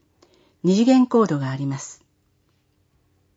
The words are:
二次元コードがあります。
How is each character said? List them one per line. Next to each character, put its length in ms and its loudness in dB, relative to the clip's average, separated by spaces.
二 100 2
次 100 2
元 220 4
コ 160 2
ー 40 0
ド 120 -4
が 120 -6
あ 60 -8
り 100 -6
ま 120 -8
す。 240 -20